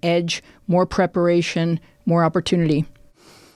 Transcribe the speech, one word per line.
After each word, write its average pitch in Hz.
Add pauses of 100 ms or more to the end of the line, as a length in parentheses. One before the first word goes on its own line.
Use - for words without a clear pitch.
edge, 170 (260)
more 180
preparation, 175 (260)
more 170
opportunity. 160 (720)